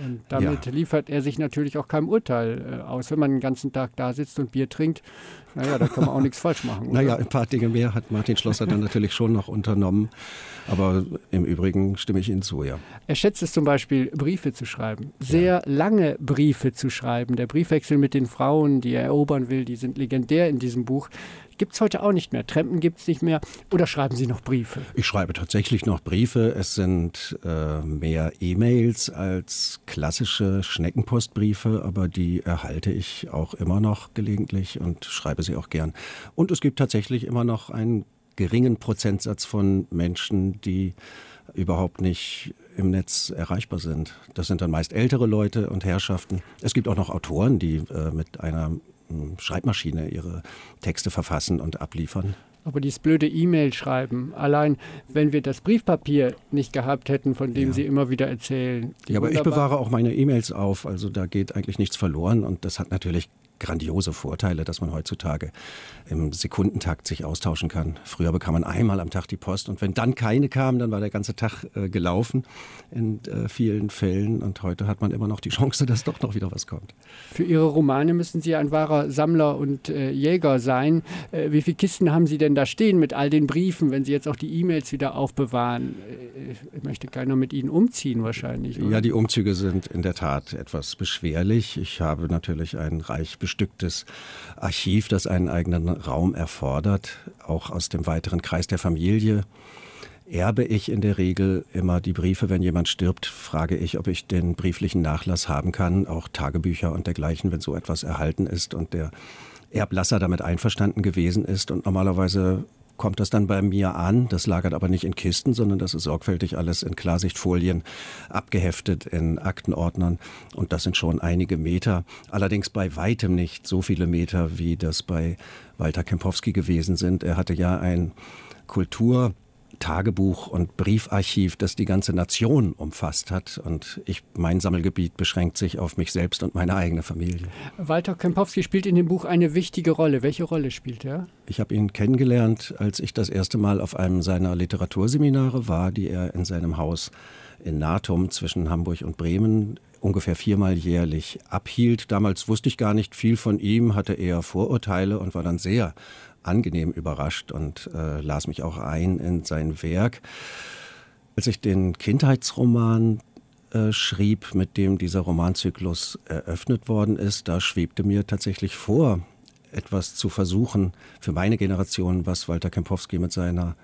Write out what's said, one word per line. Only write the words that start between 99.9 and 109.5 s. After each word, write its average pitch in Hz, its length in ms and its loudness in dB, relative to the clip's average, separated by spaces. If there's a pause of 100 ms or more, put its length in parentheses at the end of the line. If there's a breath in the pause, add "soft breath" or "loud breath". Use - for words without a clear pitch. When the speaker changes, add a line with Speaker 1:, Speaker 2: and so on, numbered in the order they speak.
Speaker 2:
erbe 104 320 2
ich - 280 0
in 104 100 0
der 101 160 2
Regel 95 560 2
immer 90 280 2
die 90 120 -2
Briefe. 92 360 0
Wenn 92 120 2
jemand 87 260 2
stirbt, - 380 0
frage 82 500 -2
ich, - 220 -2
ob 95 100 -4
ich 90 200 -4
den 87 280 2
brieflichen 92 460 0
Nachlass 82 480 0
haben 78 220 0
kann, 92 340 2
auch 80 260 -6
Tagebücher 82 640 -2
und 87 140 -4
dergleichen, 82 440 -2
wenn 85 100 -2
so 73 140 -4
etwas - 280 -4
erhalten 80 420 -2
ist 90 300 -4
und 80 180 -4
der 80 160 -2 (640 loud breath)